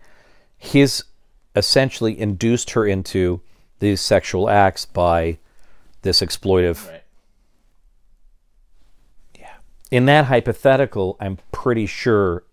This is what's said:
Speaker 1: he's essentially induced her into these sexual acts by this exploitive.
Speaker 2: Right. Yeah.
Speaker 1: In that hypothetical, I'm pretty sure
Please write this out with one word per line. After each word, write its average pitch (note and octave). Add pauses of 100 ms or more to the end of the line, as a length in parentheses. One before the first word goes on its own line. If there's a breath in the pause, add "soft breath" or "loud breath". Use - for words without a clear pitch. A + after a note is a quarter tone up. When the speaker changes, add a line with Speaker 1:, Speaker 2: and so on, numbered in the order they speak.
(580 soft breath)
Speaker 1:
he's - (520)
essentially A2+
induced A2+
her A2
into F#2 (400)
these G2+
sexual G2
acts G2+
by E2+ (640)
this F#2+
exploitive. F2+
Speaker 2:
Right. E2 (2250)
Yeah. - (380)
Speaker 1:
In B2+
that C#3+
hypothetical, B2
I'm F#2+ (140)
pretty A#2
sure G2